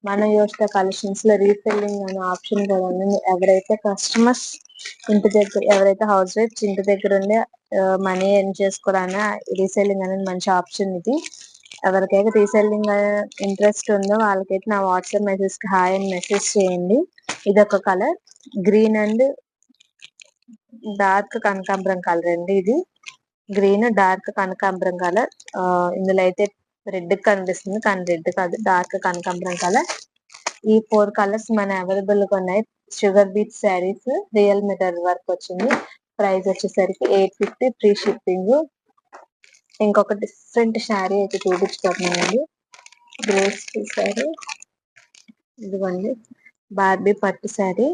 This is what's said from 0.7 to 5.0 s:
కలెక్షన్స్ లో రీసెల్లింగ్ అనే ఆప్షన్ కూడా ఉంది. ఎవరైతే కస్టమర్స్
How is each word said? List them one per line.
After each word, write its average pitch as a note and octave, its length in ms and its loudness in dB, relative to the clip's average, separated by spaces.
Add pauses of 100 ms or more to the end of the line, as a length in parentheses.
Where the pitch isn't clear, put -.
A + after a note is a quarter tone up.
కలెక్షన్స్ G3 520 -2
లో G#3 80 8 (100)
రీసెల్లింగ్ G3+ 640 0
అనే F#3+ 140 -6 (120)
ఆప్షన్ G3+ 380 -2
కూడా F#3+ 180 2
ఉంది. F#3+ 280 0 (160)
ఎవరైతే F#3+ 420 4 (100)
కస్టమర్స్ A3+ 600 2 (640)